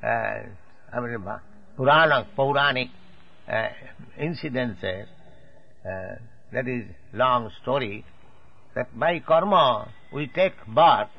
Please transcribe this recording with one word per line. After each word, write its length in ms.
uh, 40
I 920
mean, 260
Purana, 600
Puranic, 540
uh, 220
incidences, 880
uh, 300
that 160
is 180
long 380
story, 440
that 220
by 220
karma 680
we 140
take 260
birth 520